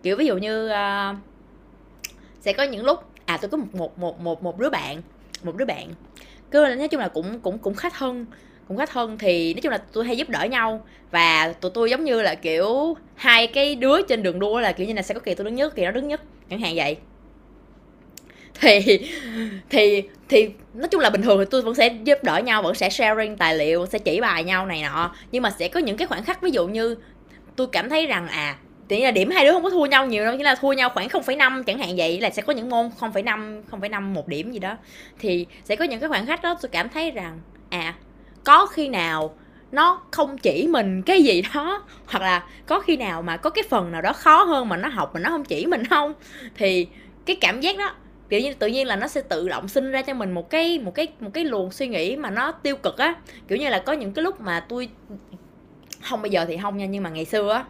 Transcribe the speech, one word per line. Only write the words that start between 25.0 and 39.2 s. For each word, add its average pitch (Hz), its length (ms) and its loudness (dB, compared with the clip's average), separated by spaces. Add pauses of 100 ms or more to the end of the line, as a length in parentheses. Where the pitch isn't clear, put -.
Nhưng 247 100 -2
mà 220 80 0
sẽ 180 180 -4
có 359 120 -2
những 220 160 -2
cái 320 120 -2
khoảnh - 160 -6
khắc, 349 180 -4
ví 359 80 2
dụ 185 180 0
như 226 280 -2 (600)
tôi 262 160 -2
cảm 190 160 -2
thấy 311 180 0
rằng, 180 220 -2
à, 147 280 -4 (320)
thì 208 140 0
là 262 80 4
điểm 208 200 2
hai 349 140 4
đứa 294 80 8
không 349 100 2
có 381 80 0
thua 339 160 2
nhau 269 200 4
nhiều 214 180 0
đâu, 233 120 0
chỉ 269 60 -4
là 285 120 6
thua 277 180 0
nhau 262 220 2
khoảng 202 140 -4
không 294 140 -2
phẩy 262 140 -2
năm 262 280 2
chẳng 208 140 -2
hạn 185 180 -4
vậy, 170 240 0
là 214 100 0
sẽ 208 120 -6
có 294 100 0
những 247 180 -4
môn 233 280 0
không 220 140 -6
phẩy 196 100 -2
năm, 214 480 -6
không 208 100 -12
phẩy 202 80 -6
năm 196 260 -4
một 175 140 -6
điểm 175 240 -6
gì 233 60 -10
đó. 190 180 -6 (420)
Thì 175 280 -2 (180)
sẽ 214 120 -2
có 320 80 0
những 240 160 -4
cái 302 80 -4
khoảnh 233 180 0
khắc 339 160 -4
đó 339 200 -2
tôi 247 60 -8
cảm 175 200 -2
thấy 320 220 -4
rằng, 170 300 -10 (300)
à, 170 240 -6 (500)
có 330 220 8
khi 302 220 -4
nào 165 460 -2 (380)